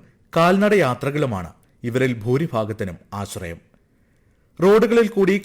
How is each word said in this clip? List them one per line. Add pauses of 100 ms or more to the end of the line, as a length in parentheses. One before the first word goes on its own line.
(380)
കാൽനട
യാത്രകളുമാണ് (340)
ഇവരിൽ
ഭൂരിഭാഗത്തിനും (160)
ആശ്രയം. (1040)
റോഡുകളിൽ
കൂടി